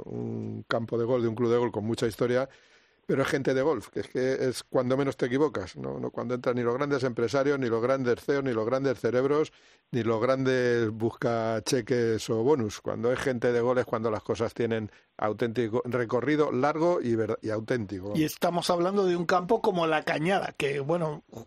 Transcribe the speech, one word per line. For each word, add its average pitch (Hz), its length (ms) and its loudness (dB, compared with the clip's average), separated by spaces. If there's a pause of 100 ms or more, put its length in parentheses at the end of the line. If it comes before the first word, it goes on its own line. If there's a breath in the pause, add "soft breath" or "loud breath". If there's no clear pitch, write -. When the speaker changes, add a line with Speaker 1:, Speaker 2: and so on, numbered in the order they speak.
Speaker 1:
un 113 640 -8
campo 117 300 -2
de 117 80 0
golf, 123 180 0
de 117 60 2
un 110 60 -4
club 117 140 2
de 120 100 4
golf 120 120 0
con 107 140 -4
mucha 113 220 0
historia, 123 420 0 (560 soft breath)
pero 135 180 0
es - 60 -2
gente 139 240 0
de 131 80 2
golf, 135 280 0
que - 120 -8
es - 80 -6
que 131 240 0
es 127 300 -2
cuando 127 340 0
menos 139 200 -2
te 147 80 0
equivocas, 120 520 0
¿no? 135 220 -8
No, 123 100 -4
cuando 117 260 -6
entran 123 200 -2
ni 123 80 0
los 120 100 2
grandes 139 300 0
empresarios, 135 560 2
ni 127 80 0
los 113 140 2
grandes 123 420 2
ceos, 143 220 0
ni 127 80 0
los 110 120 0
grandes 131 340 0
cerebros, 135 520 2 (400 soft breath)
ni 117 120 0
los 110 180 2
grandes 127 680 2
buscacheques 113 1400 0
o 113 140 0
bonus. 123 380 2
Cuando 107 300 -2
es 127 80 -2
gente 123 320 0
de 120 100 2
golf 123 180 2
es 117 60 2
cuando 113 240 -2
las 104 140 -2
cosas 113 300 -2
tienen 113 360 -2 (280 soft breath)
auténtico 113 680 0
recorrido 123 680 0
largo 156 500 2
y 117 140 0
ver-, 110 260 -2
y 110 80 -6
auténtico. 104 680 -4
Speaker 2:
Y 156 80 2
estamos 170 460 -2
hablando 185 360 2
de 175 100 2
un 175 100 -2
campo 185 360 2
como 175 240 2
La 156 180 2
Cañada, 165 540 0
que, 143 220 -2
bueno, 156 440 -2 (240)